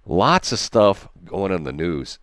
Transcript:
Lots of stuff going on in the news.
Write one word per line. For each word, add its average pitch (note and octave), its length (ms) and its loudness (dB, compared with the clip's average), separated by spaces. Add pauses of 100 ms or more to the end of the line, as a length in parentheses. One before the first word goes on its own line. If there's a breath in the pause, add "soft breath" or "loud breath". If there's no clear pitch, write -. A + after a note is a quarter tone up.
Lots C3 460 2
of A#2+ 80 -2
stuff G#2 480 2 (160)
going F#2+ 300 -6
on F2 60 -2
in D#2+ 40 -10
the C2 80 -8
news. D2+ 520 -6